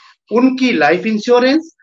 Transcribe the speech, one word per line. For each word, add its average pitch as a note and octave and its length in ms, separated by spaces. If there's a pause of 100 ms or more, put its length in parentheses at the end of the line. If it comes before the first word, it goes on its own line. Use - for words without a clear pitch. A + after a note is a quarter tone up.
(320)
उनकी B3+ 400
life E3+ 340
insurance, B3 760